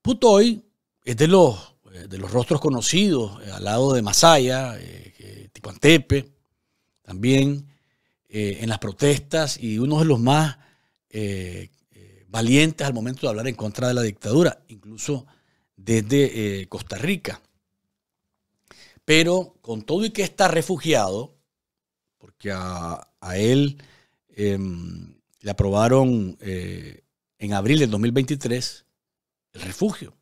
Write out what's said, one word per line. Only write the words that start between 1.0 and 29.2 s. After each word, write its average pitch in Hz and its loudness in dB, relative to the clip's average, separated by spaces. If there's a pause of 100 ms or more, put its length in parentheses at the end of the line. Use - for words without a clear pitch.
es 123 -6
de 147 4
los, 160 4 (180)
eh, 90 -18
de 95 -12
los 95 -10
rostros 123 0
conocidos, 131 0
eh, 101 -14
al 98 -12
lado 123 2
de 123 2
Masaya, 127 4
eh, 87 -20
eh, 101 -20
Ticuantepe, 139 2 (680)
también, 135 0 (600)
eh, 104 -6
en 113 -4
las 107 -4
protestas 143 -2
y 110 -4
uno 147 0
de 160 2
los 135 2
más, 143 2 (520)
eh, 92 -10 (220)
eh, - -20
valientes 139 2
al 131 -4
momento 120 -8
de 139 -2
hablar 110 -6
en 120 -8
contra 107 -6
de 123 -2
la 123 -2
dictadura, 117 0
incluso 110 -10 (480)
desde, 110 0
eh, 90 -14
Costa 95 -12
Rica. 160 -6 (1600)
Pero 165 2
con 110 -10
todo 196 -2
y 214 -6
que 214 -6
está 190 0
refugiado, 139 -2 (840)
porque - -14
a, 90 -10 (120)
a 90 -8
él, 139 2 (480)
em, 90 -6 (260)
le 101 -8
aprobaron, 110 2
eh, 92 -12 (360)
en 104 -6
abril 113 2
del 131 2
dos 104 -2
mil 117 0
veintitrés 127 -4 (680)